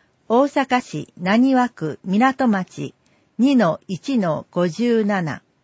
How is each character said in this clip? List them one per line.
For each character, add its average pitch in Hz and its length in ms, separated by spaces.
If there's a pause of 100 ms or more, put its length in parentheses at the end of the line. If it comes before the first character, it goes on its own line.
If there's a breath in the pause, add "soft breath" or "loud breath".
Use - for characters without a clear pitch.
(280)
大 233 140
阪 269 400
市 - 360
浪 226 360
速 247 200
区 151 300
港 247 440
町 175 460 (440)
二 269 180
の 185 320
一 233 300
の 156 320
五 180 180
十 220 380
七、 180 360 (220)